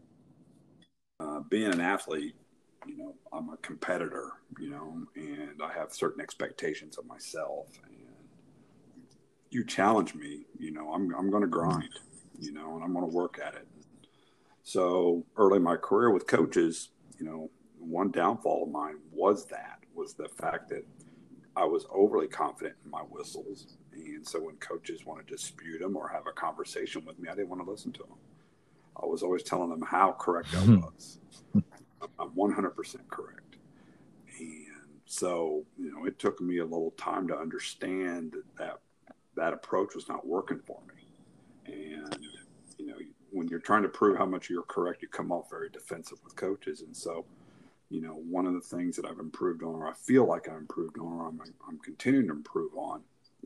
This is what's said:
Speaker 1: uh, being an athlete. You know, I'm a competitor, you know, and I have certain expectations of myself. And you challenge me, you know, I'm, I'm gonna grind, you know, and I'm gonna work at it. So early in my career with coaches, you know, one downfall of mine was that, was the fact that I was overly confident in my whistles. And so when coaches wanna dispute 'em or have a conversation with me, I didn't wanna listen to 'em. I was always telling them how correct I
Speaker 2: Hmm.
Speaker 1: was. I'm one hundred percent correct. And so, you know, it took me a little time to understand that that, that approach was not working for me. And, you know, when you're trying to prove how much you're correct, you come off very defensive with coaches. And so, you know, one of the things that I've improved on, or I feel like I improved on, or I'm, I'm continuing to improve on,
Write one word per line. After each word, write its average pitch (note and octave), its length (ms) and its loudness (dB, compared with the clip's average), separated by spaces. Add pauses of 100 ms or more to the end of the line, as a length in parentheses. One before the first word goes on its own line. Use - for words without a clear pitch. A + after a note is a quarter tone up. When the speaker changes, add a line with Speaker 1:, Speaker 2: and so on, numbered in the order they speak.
(1200)
Speaker 1:
uh, D2+ 220 -6
being G#2 300 2
an E2+ 80 2
athlete. D#2+ 560 0 (500)
You D4 120 -12
know, - 180 -12 (180)
I'm - 160 -6
a D#2 80 -12
competitor, - 720 -4 (280)
you - 100 -8
know, E2 360 -10 (100)
and D2 460 -10
I D#2 120 -6
have D#2 200 -6
certain - 280 0
expectations - 760 -6
of - 80 -10
myself. D2 640 -8 (160)
And - 1200 -20 (440)
you A#2+ 140 -2
challenge G2 520 4
me, D2 300 -12 (120)
you D#2 140 -6
know, D#2 220 -8
I'm, F2+ 200 0
I'm F#2+ 160 0
gonna G2+ 180 4
grind, E2 420 2 (500)
you D2+ 120 -12
know, D#2 240 -10
and E2 80 -8
I'm F2+ 100 -2
gonna F2+ 140 0
work E2+ 360 0
at D2+ 120 -6
it. - 120 -16 (960)
So F2 600 4 (120)
early G2 200 10
in F2+ 60 6
my E2+ 140 4
career A#2 340 6
with F2+ 160 4
coaches, E2 640 4 (300)
you D#2 60 -8
know, D#2+ 240 -8 (300)
one E2+ 320 0
downfall F2 520 2
of - 60 -2
mine D2+ 280 -4 (140)
was G2+ 360 4
that, - 320 -12 (140)
was E2 200 -8
the D2+ 160 -8
fact - 400 -4
that - 160 -6 (680)
I F#2 100 4
was E2 240 2
overly G2 380 6
confident - 480 -4 (100)
in D2+ 60 -18
my D#2+ 80 -6
whistles. - 800 -12 (160)
And D2+ 340 -12
so D#2 160 -4
when D2+ 140 -10
coaches E2 480 -8
wanna D#2+ 180 -12
dispute D#2+ 580 -10
'em F#2 160 -2
or D2+ 100 -6
have E2 200 -6
a D#2+ 40 -6
conversation - 720 -6
with D#2+ 140 -16
me, E2+ 120 -10
I F2+ 60 -8
didn't G2 140 -4
wanna F2+ 140 -8
listen G#2 300 -8
to - 100 -14
'em. - 140 -20 (840)
I - 60 -4
was E2 160 -2
always F2+ 200 0
telling F2 280 0
them D#2+ 100 -4
how F2+ 320 6
correct E2+ 400 0
I F2 100 2
Speaker 2:
Hmm. G2+ 180 12
Speaker 1:
was. - 380 -10 (1000)
I'm D#2+ 160 -6
one G2+ 160 2
hundred F#2+ 200 0
percent - 380 -10
correct. - 480 -14 (800)
And D#2 680 -16
so, E2 580 0 (140)
you E2 120 -6
know, D2+ 140 -8
it G2 140 -2
took - 200 2
me F2+ 200 0
a E2+ 40 2
little E2 280 -2
time F2 380 -2
to D#2+ 80 -2
understand E2 960 -4
that - 240 -12
that, - 220 -8 (560)
that E2 180 0
approach - 420 -2
was - 120 -12
not - 200 -6
working - 320 0
for - 280 -14
me. - 880 -20
And, D2+ 500 -10 (540)
you - 80 -8
know, - 120 -10 (340)
when F2 160 0
you're E2+ 120 -2
trying G#2+ 220 6
to F#2+ 80 4
prove G2 280 6
how F#2+ 100 4
much F#2 200 -2
you're F2 140 -2
correct, F2 400 -2
you - 60 -10
come E2+ 240 -4
off E2+ 180 -4
very E2 200 -8
defensive - 540 -12
with - 120 -20
coaches. - 460 -4
And D#2+ 140 -16
so, E2+ 300 -8 (640)
you D#2+ 120 -4
know, D#2+ 120 -8
one E2+ 320 0
of F2+ 80 2
the F2 80 -2
things F2 360 -4
that - 80 -4
I've D#2+ 140 -8
improved D#2+ 440 -2
on, E2 100 -4
or D#2+ 140 -6
I D#2 60 -4
feel B2+ 320 8
like E2+ 220 2
I D#2+ 80 -8
improved D#2+ 440 -6
on, E2+ 140 -8
or E2 140 -4
I'm, D#2+ 140 -10 (260)
I'm D#2+ 120 -10
continuing B2+ 480 2
to D#2 60 0
improve - 420 -4
on, D#2 280 -6 (420)